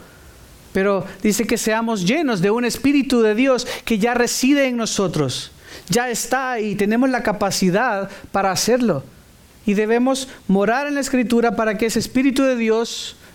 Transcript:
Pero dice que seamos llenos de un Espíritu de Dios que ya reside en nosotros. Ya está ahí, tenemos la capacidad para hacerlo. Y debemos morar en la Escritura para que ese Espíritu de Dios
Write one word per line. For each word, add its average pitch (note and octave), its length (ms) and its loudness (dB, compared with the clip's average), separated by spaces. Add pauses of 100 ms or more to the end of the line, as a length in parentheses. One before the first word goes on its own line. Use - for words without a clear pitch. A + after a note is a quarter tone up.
(720)
Pero G3 320 0 (180)
dice G#3+ 240 0
que A3+ 120 0
seamos A3 480 -2
llenos B3 340 0
de G3+ 100 2
un A#3+ 140 0
Espíritu C4 560 2
de G#3+ 140 4
Dios B3+ 320 2 (180)
que A3 140 0
ya A#3+ 160 0
reside B3+ 540 2
en A#3+ 100 -4
nosotros. E3 720 -2 (380)
Ya A#3+ 200 0
está B3+ 440 -2
ahí, G#3+ 240 -4
tenemos A3+ 340 2
la A#3+ 120 -2
capacidad G3 840 0 (240)
para F#3+ 200 0
hacerlo. G#3 520 0 (600)
Y G#3 80 2
debemos A#3+ 540 0 (200)
morar G#3 380 2
en D4 80 -4
la C#4+ 60 -2
Escritura A#3 560 0
para A3 200 0
que A3+ 100 -2
ese A3+ 120 -2
Espíritu C4 440 0
de C4 140 2
Dios A3+ 600 -2 (180)